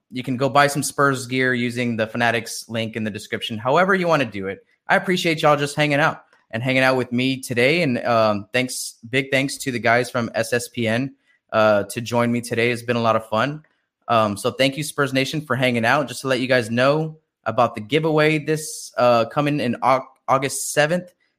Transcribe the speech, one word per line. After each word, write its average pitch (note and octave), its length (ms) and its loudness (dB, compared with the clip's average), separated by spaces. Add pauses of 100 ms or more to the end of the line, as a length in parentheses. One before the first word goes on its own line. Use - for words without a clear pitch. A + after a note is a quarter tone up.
(100)
you B2 120 -8
can B2+ 140 -4
go C3+ 120 0
buy C#3+ 200 4
some C#3+ 140 -2
Spurs C3+ 440 0
gear B2+ 280 0
using A#2+ 420 -2
the A2 100 0
Fanatics A#2 640 -2
link A2+ 280 -6
in A2 80 -4
the A2 60 -4
description. G#2 480 -8
However E3 360 2
you F3 140 0
wanna D3 160 2
do G2+ 240 -8
it. F#2+ 160 -10 (240)
I F#3 80 4
appreciate F3+ 460 0
y'all D3+ 140 6
just C#3+ 200 -4
hanging D3 240 2
out D#3 240 -2 (260)
and A#2 120 -4
hanging C3 200 2
out C3 140 4
with B2 160 -2
me C3 280 0
today. C3 420 2
And, B2+ 220 0
um, A2 480 2
thanks, - 420 -4 (140)
big C3+ 220 -2
thanks C3+ 280 -2
to C#3 140 -6
the A#2+ 60 -4
guys A#2 320 2
from A#2 240 -4
S A2+ 180 -2
S A#2+ 160 -2
P A#2 200 -4
N, B2+ 260 -2 (380)
uh, G#2+ 320 4
to - 160 -8
join A#2+ 320 0
me A#2+ 80 -2
today. A#2+ 300 0
It's A#2 120 -4
been A#2+ 140 -2
a A#2 60 0
lot A2+ 140 4
of - 120 -4
fun. C3+ 360 -2 (440)
Um, A2 280 2
so A#2+ 140 -2
thank C3+ 260 0
you, D3+ 60 -6
Spurs C#3 300 -4
Nation, C3+ 300 -2
for B2+ 140 -4
hanging B2 280 0
out. C3 240 2
Just - 140 -12
to C3+ 60 -4
let B2+ 120 0
you B2+ 80 -2
guys B2 220 2
know D3 480 0 (260)
about A2+ 300 0
the A2 60 -10
giveaway D#3 580 2
this, D#3 600 -6
uh, A#2+ 280 6
coming D3 340 -2
in A#2 220 -2
Au-, B2+ 240 2 (220)
August C3+ 440 -2
seventh. E3 400 0 (260)